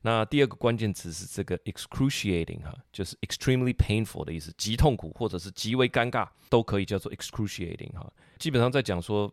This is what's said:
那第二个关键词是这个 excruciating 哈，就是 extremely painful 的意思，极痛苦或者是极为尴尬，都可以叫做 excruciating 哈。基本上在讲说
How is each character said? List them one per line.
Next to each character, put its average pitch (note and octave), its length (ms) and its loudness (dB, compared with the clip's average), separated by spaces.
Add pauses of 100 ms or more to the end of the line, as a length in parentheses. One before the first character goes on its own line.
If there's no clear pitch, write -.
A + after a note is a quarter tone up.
那 A2+ 240 4
第 C#3+ 160 4
二 C3 40 6
个 - 80 -8
关 A#2 220 2
键 G#2+ 160 0
词 - 180 -8
是 F2 140 -10
这 - 200 -6
个 F2+ 160 -2
excruciating F2+ 1000 -2
哈， D#2 160 -12 (160)
就 G2 100 -6
是 - 200 -6
extremely B2+ 500 0
painful - 500 2
的 - 80 -6
意 D#2+ 80 -6
思， D#2 200 -12
极 A2 180 -2
痛 C#3+ 180 6
苦 E2 200 -8
或 A#2 120 -2
者 F#2 120 -2
是 F#2 140 -8
极 A2 220 -4
为 B2+ 140 4
尴 A#2+ 220 2
尬， A2+ 180 0 (220)
都 A#2 120 8
可 G#2 160 0
以 G2 60 2
叫 G2 140 -2
做 - 140 -6
excruciating - 800 -6
哈。 - 180 -14 (260)
基 D#3+ 120 -2
本 B2+ 100 4
上 B2 100 6
在 C3 120 4
讲 F2 180 0
说 G#2 320 0